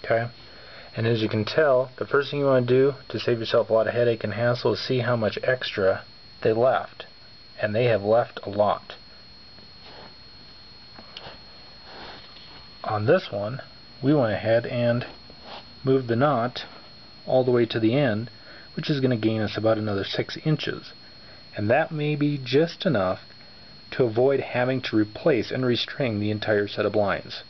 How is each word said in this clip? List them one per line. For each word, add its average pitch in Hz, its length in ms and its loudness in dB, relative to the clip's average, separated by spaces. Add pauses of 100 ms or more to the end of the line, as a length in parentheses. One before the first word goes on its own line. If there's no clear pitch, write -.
Okay, 117 240 0 (680)
and 113 120 -2
as 113 160 2
you 107 40 0
can 107 180 0
tell, 131 520 2
the 113 80 -6
first 139 240 0
thing 143 100 -4
you 139 60 0
want 127 220 4
to 127 60 4
do 135 200 4 (160)
to 110 100 -6
save 120 200 -2
yourself 113 320 0
a - 20 4
lot 110 140 4
of 101 80 -4
headache 120 280 2
and 107 100 -4
hassle 120 400 0
is 95 60 -4
see 127 200 -2
how 120 160 0
much 110 260 -2
extra 98 640 0 (400)
they 110 100 4
left, 117 540 0 (520)
and 107 140 -2
they 113 120 2
have 107 180 2
left 113 400 2
a 101 60 -8
lot. 101 440 0 (4000)
On 107 240 -2
this 175 240 2
one, 107 300 -6 (420)
we 139 100 4
went 123 180 4
ahead 104 360 0
and 120 400 0 (760)
moved 135 240 2
the 113 80 2
knot 123 500 0 (600)
all 131 180 4
the 123 60 2
way 120 160 4
to 117 140 -4
the 110 160 4
end, 123 340 0 (460)
which 160 160 -4
is 143 80 0
gonna 127 180 2
gain 110 240 0
us 104 160 -4
about 107 220 2
another 101 240 -2
six - 420 -6
inches. - 480 -2 (640)
And 104 140 -2
that 151 200 2
may 151 240 -2
be 147 220 0
just 135 480 0
enough 95 360 0 (720)
to - 120 2
avoid 127 360 2
having 127 440 -2
to - 120 -4
replace 107 540 0
and 127 140 -4
restring 120 560 -2
the 104 100 -2
entire 104 380 0
set 107 180 -4
of 98 80 0
blinds. 95 560 -2